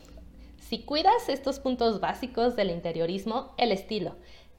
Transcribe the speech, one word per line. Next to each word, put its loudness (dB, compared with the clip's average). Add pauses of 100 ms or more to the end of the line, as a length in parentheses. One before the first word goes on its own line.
(600)
Si -8
cuidas 4
estos -2
puntos 2
básicos 0
del 2
interiorismo, -2
el 4
estilo, -2 (420)